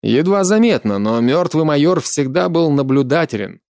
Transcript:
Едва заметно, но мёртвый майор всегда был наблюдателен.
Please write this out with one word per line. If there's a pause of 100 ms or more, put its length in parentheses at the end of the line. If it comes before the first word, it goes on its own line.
Едва
заметно,
но
мёртвый
майор
всегда
был
наблюдателен. (140)